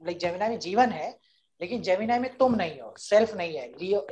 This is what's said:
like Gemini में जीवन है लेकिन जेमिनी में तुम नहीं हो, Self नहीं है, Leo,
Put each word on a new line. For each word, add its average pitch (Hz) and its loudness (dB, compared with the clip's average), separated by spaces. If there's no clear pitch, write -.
like 170 -6
Gemini 180 -2
में 226 -2
जीवन 202 2
है 170 -6
लेकिन 185 -6
जेमिनी 208 2
में 254 -6
तुम 254 6
नहीं 160 -2
हो, 113 -16
Self 214 4
नहीं 170 -4
है, 123 -8
Leo, 190 -2